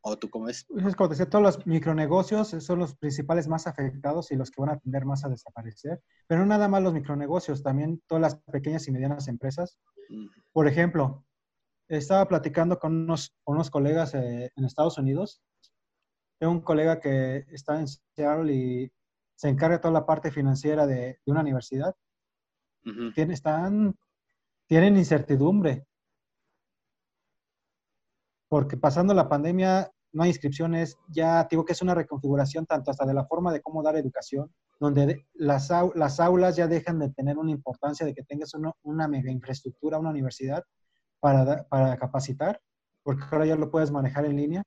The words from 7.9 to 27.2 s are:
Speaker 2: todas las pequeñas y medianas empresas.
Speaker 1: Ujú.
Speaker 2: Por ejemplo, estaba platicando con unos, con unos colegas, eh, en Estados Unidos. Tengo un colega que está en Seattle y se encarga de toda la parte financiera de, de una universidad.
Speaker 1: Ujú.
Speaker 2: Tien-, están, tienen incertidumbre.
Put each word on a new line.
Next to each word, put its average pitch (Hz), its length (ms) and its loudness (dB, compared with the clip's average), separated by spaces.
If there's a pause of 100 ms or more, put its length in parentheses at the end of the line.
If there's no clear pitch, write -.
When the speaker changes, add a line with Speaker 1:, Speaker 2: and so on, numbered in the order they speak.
Speaker 2:
todas 160 140 0
las 151 160 2 (160)
pequeñas 151 340 -4
y 135 60 -4
medianas 139 360 -4
empresas. 135 500 -6 (320)
Speaker 1:
Ujú. 107 180 -14 (240)
Speaker 2:
Por 151 160 4
ejemplo, 156 560 0 (640)
estaba 190 400 2
platicando 165 500 0
con 160 160 -2
unos, 165 400 -4 (100)
con 143 100 -2
unos 160 160 -2
colegas, 147 440 0
eh, 123 400 -4
en 131 120 -2
Estados 156 320 0
Unidos. 143 420 -2 (960)
Tengo 165 140 0
un 170 80 0
colega 160 400 2
que 135 500 -2
está 151 300 -6
en 143 80 -4
Seattle 151 680 -2
y 127 380 -4 (440)
se 147 120 -2
encarga 160 280 2
de 170 40 -2
toda 165 140 2
la 151 100 2
parte 156 260 0
financiera 147 560 0
de, 127 380 -4
de 143 80 0
una 156 80 2
universidad. 139 540 -2 (880)
Speaker 1:
Ujú. 113 300 -8
Speaker 2:
Tien-, 156 180 0
están, 185 640 0 (680)
tienen 190 320 8
incertidumbre. 147 880 2 (2500)